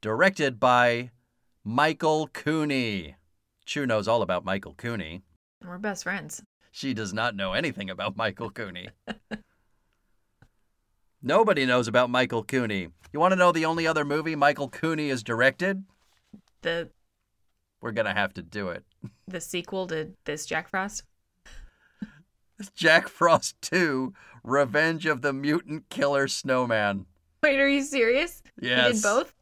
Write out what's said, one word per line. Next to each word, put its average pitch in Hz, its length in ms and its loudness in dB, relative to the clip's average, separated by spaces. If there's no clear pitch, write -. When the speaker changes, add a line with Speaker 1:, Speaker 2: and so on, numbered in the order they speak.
Speaker 1:
directed 135 580 2
by 123 520 4
Michael 156 640 2
Cooney. 131 880 -4
Chew 143 200 -4
knows 107 220 0
all 113 140 2
about 90 240 -2
Michael 95 300 -4
Cooney. 95 460 -8
Speaker 2:
We're 180 120 -14
best 202 260 -8
friends. 175 380 -10
Speaker 1:
She 135 220 -6
does 107 200 -6
not 110 220 -2
know 98 180 -4
anything 104 360 -4
about 98 260 -6
Michael 110 340 -4
Cooney. 95 380 -12
<laughs> 214 120 -12
Nobody 165 440 4
knows 123 220 4
about 123 220 4
Michael 123 340 0
Cooney. 107 460 -2
You 147 80 -6
wanna 185 160 4
know 180 160 6
the 165 140 0
only 165 220 0
other 156 180 2
movie 156 300 -2
Michael 143 340 2
Cooney 156 400 -4
has 127 140 -4
directed? 135 600 0
Speaker 2:
The 170 280 -6
Speaker 1:
We're 120 100 -8
gonna 107 220 2
have 98 220 0
to 92 60 -12
do 92 280 -8
it. - 140 -10
<laughs> - 80 -14
Speaker 2:
The 185 140 -10
sequel 185 460 -6
to 160 240 -6
this 151 220 -8
Jack 160 240 -6
Frost? 196 340 -8
Speaker 1:
Jack 160 340 4
Frost - 520 2
Two, 156 520 0
Revenge 147 640 0
of 147 160 0
the 143 120 0
Mutant 151 560 -4
Killer 139 400 0
Snowman. 113 760 0
Speaker 2:
Wait, 277 160 4
are 277 80 4
you 277 160 2
serious? 277 580 0
He 247 80 -6
Speaker 1:
Yes. - 260 4
Speaker 2:
did 214 80 0
both? 214 380 2